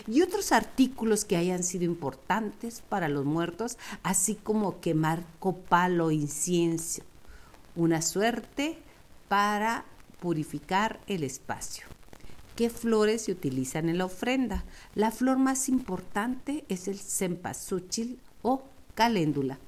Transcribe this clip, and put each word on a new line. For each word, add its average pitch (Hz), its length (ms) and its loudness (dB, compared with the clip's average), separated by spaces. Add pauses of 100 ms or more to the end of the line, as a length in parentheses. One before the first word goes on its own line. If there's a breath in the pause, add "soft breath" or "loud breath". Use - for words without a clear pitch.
y 240 140 4
otros 381 300 2
artículos 220 720 2
que 180 140 0
hayan 180 260 0
sido 175 220 -2
importantes 185 1040 -4
para 190 180 0
los 143 180 0
muertos, 170 520 -2 (260 loud breath)
así 196 320 0
como 208 460 0
quemar 160 420 2 (160)
copal 180 600 2
o 165 100 4
incienso, 165 920 0 (720 loud breath)
una 165 260 4
suerte 233 760 -2 (520 soft breath)
para 208 560 2 (340)
purificar 175 880 -2
el 180 160 -2
espacio. - 640 -8 (680 loud breath)
¿Qué 233 140 2
flores 226 540 2
se 208 80 -2
utilizan 139 560 -2
en 165 100 2
la 185 80 2
ofrenda? 226 600 -2 (300 loud breath)
La 220 160 2
flor 262 260 2
más 262 320 2
importante 254 1000 -2
es 190 220 -4
el 196 100 -4
cempasúchil 185 1200 -4 (220)
o 262 220 0 (320)
caléndula, 151 720 2